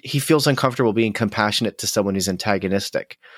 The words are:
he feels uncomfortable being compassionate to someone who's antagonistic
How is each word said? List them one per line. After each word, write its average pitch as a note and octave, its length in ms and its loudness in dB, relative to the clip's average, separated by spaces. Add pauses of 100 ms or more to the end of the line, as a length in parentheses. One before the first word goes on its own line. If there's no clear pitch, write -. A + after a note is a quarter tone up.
he - 140 -4
feels D3 280 2
uncomfortable B2+ 460 2
being A2 220 2
compassionate G#2+ 640 0
to G#2+ 80 -6
someone G2+ 280 0
who's F#2+ 140 0
antagonistic G2 920 -2 (200)